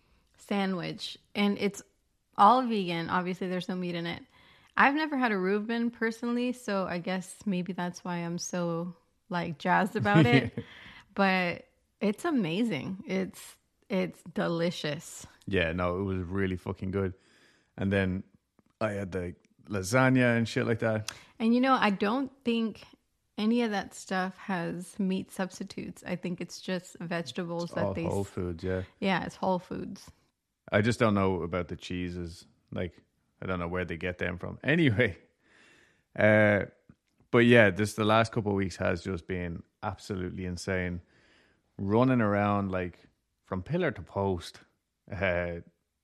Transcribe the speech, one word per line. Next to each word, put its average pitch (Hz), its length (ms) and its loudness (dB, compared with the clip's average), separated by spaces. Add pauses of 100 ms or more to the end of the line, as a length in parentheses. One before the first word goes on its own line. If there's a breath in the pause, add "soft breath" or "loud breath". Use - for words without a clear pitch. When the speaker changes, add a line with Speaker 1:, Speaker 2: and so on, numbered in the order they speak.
(480)
Speaker 1:
sandwich, 185 680 -4 (180)
and 202 240 2
it's 196 220 -2 (560)
all 226 260 8
vegan. 180 460 -2
Obviously, 180 400 -2
there's 180 200 -4
no 185 60 -4
meat 180 200 -4
in 170 100 -6
it. - 180 -8 (540 soft breath)
I've 262 180 6
never 311 220 -2
had 247 160 2
a 202 40 2
Reuben 214 540 0
personally, 240 600 -2
so 196 360 -2
I 175 100 -4
guess 185 360 -6 (100)
maybe 180 280 -2
that's 180 320 -6
why 175 120 -4
I'm 170 200 -4
so, 175 580 -4 (340)
like, 170 280 -4
jazzed 180 400 2
about 208 280 6
it. 240 320 4 (120 loud breath)
Speaker 2:
<laughs> - 40 -20 (420 loud breath)
Speaker 1:
But 185 500 2 (340)
it's 208 240 -2
amazing. 196 840 -2
It's, 190 360 -6 (480)
it's 185 320 -2 (120)
delicious. 170 920 -4 (220 soft breath)
Speaker 2:
Yeah, 87 260 2
no, 90 260 0
it 98 40 -2
was 95 160 -2
really 92 360 -2
fucking 95 360 -6
good. 95 220 -2 (640 soft breath)
And 98 140 0
then 95 320 2 (560)
I 110 120 0
had 101 200 -6
the 87 220 -6 (360)
lasagna 120 680 4
and 117 100 2
shit 120 180 -2
like 113 140 0
that. 110 320 -2 (260 loud breath)
Speaker 1:
And, 226 160 2
you 247 60 4
know, 269 140 4
I 214 160 4
don't 220 420 -2 (140)
think 226 380 -2 (540)
any 226 260 2
of 220 80 -2
that 196 240 -4
stuff 185 420 -4
has 170 600 -6
meat 190 360 -2
substitutes. - 720 -8
I 185 80 -4
think 180 240 -8
it's - 220 -14
just 180 400 -8
vegetables 170 640 -6
Speaker 2:
It's 165 80 -12
Speaker 1:
that 165 120 -2
Speaker 2:
all 147 80 -2
Speaker 1:
they 165 100 -6
Speaker 2:
whole 98 180 -2
Speaker 1:
s- 98 60 -6
Speaker 2:
foods, 87 360 -6
yeah. 92 200 -2 (180)
Speaker 1:
Yeah, 190 240 0
it's - 100 -10
whole 185 240 0
foods. - 500 -12 (640)
Speaker 2:
I 101 100 4
just 110 180 0
don't 110 160 4
know 95 260 2
about 87 260 -4
the 90 80 -10
cheeses. 87 680 -8 (260)
Like, 92 220 -6 (480)
I - 60 -8
don't 92 120 -2
know 87 80 -4
where 90 160 -2
they 85 140 -6
get 90 220 -6
them 87 180 -4
from. 92 220 -10
<laughs> - 40 -14
Anyway, 127 540 2 (1000 soft breath)
uh, 107 440 6 (720)
but 123 80 6
yeah, 120 300 10
this, 101 240 0
the 107 120 0
last 110 260 4
couple 104 200 -2
of 98 60 0
weeks 95 200 -4
has 92 260 -2
just 95 240 -6
been 90 360 -6 (200)
absolutely 92 600 -8
insane. 90 560 -4 (760 soft breath)
Running 117 440 4
around, 101 500 2
like, 90 280 -4 (460)
from 95 180 -6
pillar 170 280 -2
to 104 100 -12
post, 95 580 -4 (560)
uh, 87 360 0 (520)